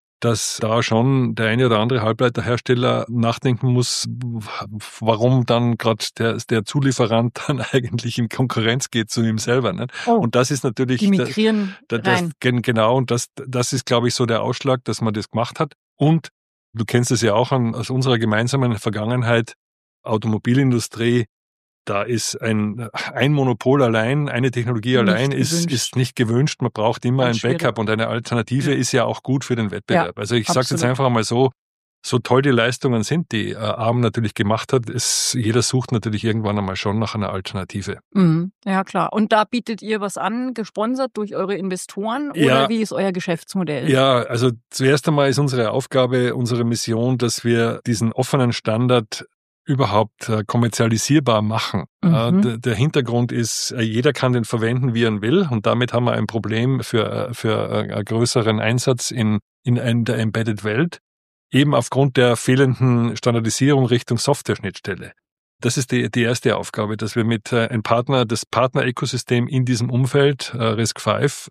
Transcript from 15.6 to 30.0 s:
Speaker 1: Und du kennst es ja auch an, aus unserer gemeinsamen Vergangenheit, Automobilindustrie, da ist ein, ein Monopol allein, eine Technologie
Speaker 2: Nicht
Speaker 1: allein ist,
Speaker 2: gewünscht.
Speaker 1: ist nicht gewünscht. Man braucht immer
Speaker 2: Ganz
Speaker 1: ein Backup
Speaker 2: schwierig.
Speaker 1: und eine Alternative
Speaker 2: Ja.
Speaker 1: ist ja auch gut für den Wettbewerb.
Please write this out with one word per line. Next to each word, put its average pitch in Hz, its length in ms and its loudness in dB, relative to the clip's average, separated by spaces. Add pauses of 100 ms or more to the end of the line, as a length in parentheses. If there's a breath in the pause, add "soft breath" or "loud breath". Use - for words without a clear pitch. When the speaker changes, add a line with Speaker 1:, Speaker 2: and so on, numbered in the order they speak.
Speaker 1:
Und 156 320 2 (440)
du 110 120 -2
kennst 120 260 2
es 107 100 0
ja 107 120 4
auch 113 180 2
an, 120 240 0
aus 127 140 -6
unserer 131 280 2
gemeinsamen 117 600 0
Vergangenheit, 113 800 0 (480)
Automobilindustrie, 117 1200 0 (600)
da 101 180 -2
ist 113 380 -4
ein, 110 460 -2 (260 loud breath)
ein 135 200 2
Monopol 135 480 2
allein, 123 480 2
eine 123 220 0
Technologie 120 400 -2
Speaker 2:
Nicht 127 80 4
Speaker 1:
allein 117 320 2
ist, 131 200 0
Speaker 2:
gewünscht. 170 200 0
Speaker 1:
ist - 240 -2
nicht 131 200 -2
gewünscht. 123 460 0
Man 123 100 0
braucht 110 340 -2
immer 127 200 2
Speaker 2:
Ganz 117 180 0
Speaker 1:
ein 120 100 2
Backup 127 220 -2
Speaker 2:
schwierig. - 40 -2
Speaker 1:
und 107 100 0
eine 110 180 0
Alternative 120 640 -2
Speaker 2:
Ja. 135 60 0
Speaker 1:
ist 127 140 -2
ja 123 120 4
auch 113 200 -4
gut 131 200 0
für 123 120 -2
den 110 160 -2
Wettbewerb. 95 440 -2